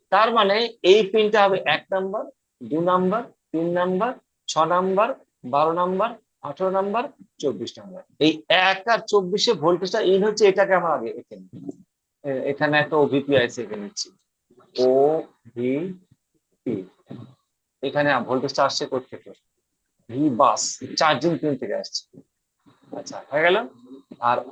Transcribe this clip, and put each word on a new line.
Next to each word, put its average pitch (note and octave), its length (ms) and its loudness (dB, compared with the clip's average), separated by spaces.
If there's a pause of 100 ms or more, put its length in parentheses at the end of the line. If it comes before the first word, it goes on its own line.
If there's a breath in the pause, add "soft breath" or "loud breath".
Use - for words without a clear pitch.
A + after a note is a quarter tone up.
তার A3 240 4
মানে A3 400 2 (100)
এই G3 220 6
পিনটা G#3+ 400 2
হবে G3 200 0
এক D#3 260 0
নাম্বার, F#3+ 340 -4 (380)
দু C#3+ 180 -2
নাম্বার, F#3 420 0
তিন - 460 -6
নাম্বার, F#3 440 -2 (340)
ছ - 100 -6
নাম্বার, F#3 560 2 (320)
বারো D3 280 0
নাম্বার, F#3+ 420 -2 (260)
আঠারো F3 280 -6
নাম্বার, G3+ 340 -2 (340)
চব্বিশ A#2 420 -6
নাম্বার। F#2 240 -18 (160)
এই D#3 300 2
এক F#3 380 2
আর A3+ 200 2
চব্বিশে G3+ 460 0
ভোল্টেজটা F3 480 0
ইন F#3+ 220 2
হচ্ছে, G#3+ 240 4
এটাকে F#3+ 260 4
আমরা E3+ 160 2
আগে A#2+ 200 -4
এখানে, G#2+ 640 -14 (520)
এ-, C3+ 200 -4
এখানে D3 340 0
একটা D3 180 0
ওভিপি C#3 420 2
আইসি A#2+ 240 0
এঁকে G#2 140 -10
নিচ্ছি, G2+ 340 -10 (680)
ওভিপি। C3 2000 -2 (960)
এখানে C#3+ 380 0
ভোল্টেজটা B2+ 440 -2
আসছে C#3 220 -2
কোথা B2+ 240 -6
থেকে? - 220 -20 (800)
ভি C#3 200 0
বাস, A#2+ 500 2 (180)
চার্জিং D#3 400 2
পিন D3 180 -2
থেকে G#2+ 200 -8
আসছে। - 440 -12 (760)
আচ্ছা, A#2+ 340 -14
হয়ে D3+ 140 0
গেল। G3+ 240 2 (520)
আর A#2+ 180 0 (140)